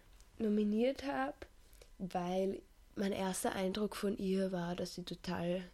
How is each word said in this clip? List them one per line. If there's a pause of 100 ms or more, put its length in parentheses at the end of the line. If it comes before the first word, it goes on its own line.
(380)
nominiert
habe, (640)
weil (360)
mein
erster
Eindruck
von
ihr
war,
dass
sie
total (120)